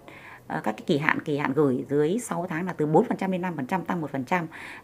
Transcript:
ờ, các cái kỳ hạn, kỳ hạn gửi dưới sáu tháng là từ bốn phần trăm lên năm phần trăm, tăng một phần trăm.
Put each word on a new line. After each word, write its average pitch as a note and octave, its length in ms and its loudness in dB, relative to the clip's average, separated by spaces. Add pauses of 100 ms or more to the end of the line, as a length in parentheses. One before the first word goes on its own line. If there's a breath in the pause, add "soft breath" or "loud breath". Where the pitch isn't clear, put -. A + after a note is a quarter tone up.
(480 loud breath)
ờ, D#3 160 -2
các - 80 0
cái - 160 -8
kỳ D#3+ 100 4
hạn, D3 280 4
kỳ D3 120 0
hạn C#3 180 0
gửi C#3 340 4
dưới D3+ 300 2
sáu E3+ 300 -4
tháng E3+ 160 -2
là F3 80 -4
từ D3+ 120 0
bốn D#3+ 200 6
phần G#3 120 -2
trăm F#3+ 140 -2
lên F3+ 100 -2
năm F3+ 140 -2
phần C3+ 100 -4
trăm, F3 200 -2
tăng F3+ 160 -2
một C#3+ 100 -6
phần C3+ 140 -2
trăm. F3 220 0 (360 loud breath)